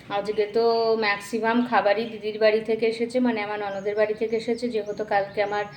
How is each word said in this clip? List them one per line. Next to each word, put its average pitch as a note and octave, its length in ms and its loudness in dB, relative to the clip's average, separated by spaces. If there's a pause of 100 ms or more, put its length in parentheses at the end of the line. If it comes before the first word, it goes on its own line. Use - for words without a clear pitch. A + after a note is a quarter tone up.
আজকে G#3 380 -2
তো A3+ 540 2
ম্যাক্সিমাম A3 640 0
খাবারই G3+ 380 4
দিদির G#3+ 340 -8
বাড়ি G#3+ 220 4
থেকে A3+ 260 0
এসেছে, A#3 340 0
মানে, A#3 220 0
আমার G#3 160 -6
ননদের G3+ 380 -4
বাড়ি G#3+ 180 2
থেকে A3 220 -2
এসেছে, A#3 320 -2
যেহেতু G#3 360 -4
কালকে G3+ 380 0
আমার G3+ 220 -2 (120)